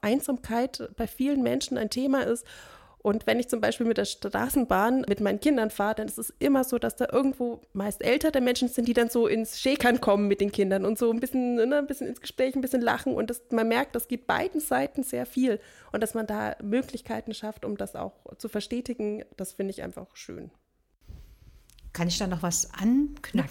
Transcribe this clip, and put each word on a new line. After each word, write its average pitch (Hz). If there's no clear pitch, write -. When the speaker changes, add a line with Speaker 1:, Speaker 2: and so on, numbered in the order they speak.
Speaker 1:
Einsamkeit 247
bei 226
vielen 277
Menschen 247
ein 214
Thema 262
ist. -
Und 214
wenn 226
ich 247
zum 233
Beispiel 226
mit 226
der 202
Straßenbahn 226
mit 202
meinen 202
Kindern 247
fahre, 208
dann 214
ist 214
es 226
immer 269
so, 247
dass 226
da -
irgendwo 247
meist 196
ältere 302
Menschen 247
sind, 233
die 240
dann 233
so 233
ins 226
Schäkern 262
kommen 202
mit 202
den 202
Kindern 190
und 214
so 233
ein 226
bisschen, 247
ne, 247
ein 285
bisschen -
ins -
Gespräch, 262
ein 269
bisschen 254
lachen. 240
Und 220
das, 240
man 226
merkt, 240
das 233
gibt -
beiden 330
Seiten 277
sehr 247
viel. 247
Und 214
dass 220
man 220
da 214
Möglichkeiten 226
schafft, -
um 214
das 196
auch 190
zu -
verstetigen, 214
das 190
finde 196
ich -
einfach 180
schön. -
Speaker 2:
Kann 170
ich 175
da 202
noch 180
was 175
anknüpfen? 277
Speaker 3:
Na 143